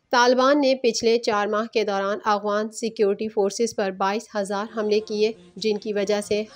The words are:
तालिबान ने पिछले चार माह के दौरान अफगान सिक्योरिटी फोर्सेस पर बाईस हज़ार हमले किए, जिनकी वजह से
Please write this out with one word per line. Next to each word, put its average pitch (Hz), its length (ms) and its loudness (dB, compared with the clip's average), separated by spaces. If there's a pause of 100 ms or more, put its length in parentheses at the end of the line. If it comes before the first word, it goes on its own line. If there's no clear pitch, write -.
(120)
तालिबान 254 460 4
ने 262 160 4
पिछले 233 440 2
चार 208 300 -2
माह 214 180 -2
के 220 180 0
दौरान 196 380 -2
अफगान 208 480 0
सिक्योरिटी 214 580 -2
फोर्सेस 214 440 -2
पर 196 200 -2
बाईस 196 420 -2
हज़ार 202 400 -4
हमले 214 260 0
किए, 214 320 -2 (260)
जिनकी 208 340 -2
वजह 202 280 0
से 208 160 -2 (200)